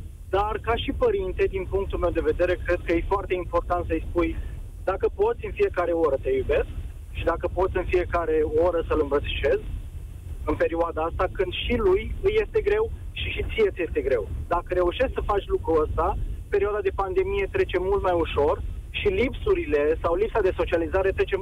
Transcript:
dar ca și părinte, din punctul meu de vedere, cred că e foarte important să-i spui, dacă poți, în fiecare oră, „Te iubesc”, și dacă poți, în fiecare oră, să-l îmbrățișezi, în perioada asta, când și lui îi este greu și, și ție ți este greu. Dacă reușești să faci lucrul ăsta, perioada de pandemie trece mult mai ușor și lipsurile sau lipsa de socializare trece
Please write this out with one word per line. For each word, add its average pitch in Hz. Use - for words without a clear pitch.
dar 208
ca 226
și 269
părinte, 196
din 190
punctul 185
meu 175
de 156
vedere, 175
cred 175
că 175
e 170
foarte 185
important 175
să-i 160
spui, 165
dacă 190
poți, 226
în 202
fiecare 180
oră, 139
„Te -
iubesc”, 135
și -
dacă 170
poți, 185
în 185
fiecare 170
oră, 170
să-l 151
îmbrățișezi, 143
în 151
perioada 165
asta, 165
când 180
și -
lui 403
îi 427
este 440
greu 427
și, -
și -
ție 208
ți 180
este 151
greu. 120
Dacă 175
reușești 180
să -
faci 196
lucrul 160
ăsta, 160
perioada 208
de 190
pandemie 190
trece 190
mult 190
mai 185
ușor 151
și -
lipsurile 175
sau 170
lipsa 220
de 185
socializare 170
trece 190